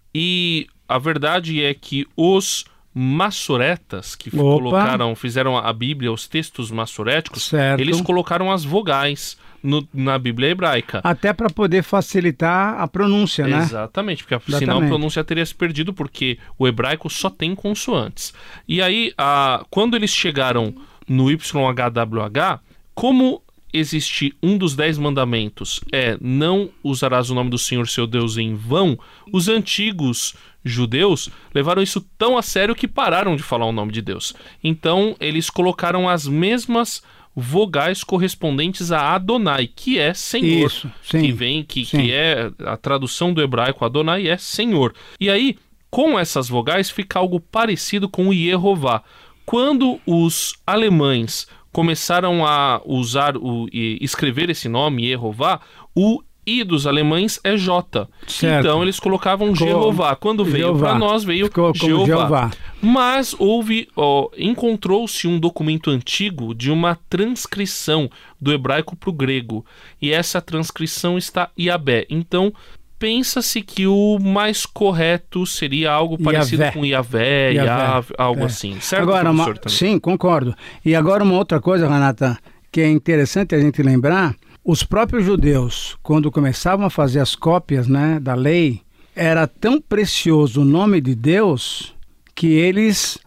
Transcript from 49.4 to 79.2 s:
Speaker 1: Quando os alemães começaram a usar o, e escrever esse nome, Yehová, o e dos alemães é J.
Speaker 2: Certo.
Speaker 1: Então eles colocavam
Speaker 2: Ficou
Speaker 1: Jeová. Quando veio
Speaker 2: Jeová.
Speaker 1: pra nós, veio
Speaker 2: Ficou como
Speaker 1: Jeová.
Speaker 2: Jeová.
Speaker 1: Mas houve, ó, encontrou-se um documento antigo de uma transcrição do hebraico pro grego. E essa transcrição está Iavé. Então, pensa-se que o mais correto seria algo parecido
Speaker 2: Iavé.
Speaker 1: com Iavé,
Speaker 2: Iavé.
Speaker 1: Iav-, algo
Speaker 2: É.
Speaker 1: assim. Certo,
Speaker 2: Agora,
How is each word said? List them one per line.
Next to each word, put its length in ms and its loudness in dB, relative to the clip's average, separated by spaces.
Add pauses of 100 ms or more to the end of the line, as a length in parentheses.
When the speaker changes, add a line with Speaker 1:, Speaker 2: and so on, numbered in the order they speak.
Speaker 1:
Quando 640 2
os 480 2 (120)
alemães 800 2 (260)
começaram 760 0
a 400 2
usar 500 0
o, 340 -4
e 300 -4
escrever 480 -2
esse 200 -2
nome, 400 0
Yehová, 520 -2 (340)
o 280 2 (240)
e 180 0
dos 220 0
alemães 580 0
é 120 2
J. 520 -2 (180)
Speaker 2:
Certo. 400 0
Speaker 1:
Então 160 2
eles 180 -2
colocavam 540 0
Speaker 2:
Ficou 140 2
Speaker 1:
Jeová. 480 2
Quando 280 0
veio 220 0
Speaker 2:
Jeová. 240 2
Speaker 1:
pra 80 2
nós, 260 2
veio 220 0
Speaker 2:
Ficou 260 2
como 160 0
Speaker 1:
Jeová. 180 4
Speaker 2:
Jeová. 440 2 (320)
Speaker 1:
Mas 560 2
houve, 580 0
ó, 400 2
encontrou-se 920 0
um 120 2
documento 520 -2
antigo 640 -4
de 160 -2
uma 280 2 (100)
transcrição 1040 -2 (300)
do 120 0
hebraico 440 -2
pro 160 -6
grego. 520 -4 (360)
E 100 -2
essa 300 -2
transcrição 760 -4
está 320 -4 (100)
Iavé. 520 0
Então, 420 0 (460)
pensa-se 640 -2
que 240 -2
o 320 4
mais 480 0
correto 800 0
seria 460 -2
algo 300 0
parecido 400 2
Speaker 2:
Iavé. 160 2
Speaker 1:
com 60 -2
Iavé, 680 0
Speaker 2:
Iavé. 160 2
Speaker 1:
Iav-, 480 0
algo 240 0
Speaker 2:
É. 20 0
Speaker 1:
assim. 360 -6
Certo, 220 -2
Speaker 2:
Agora, 280 2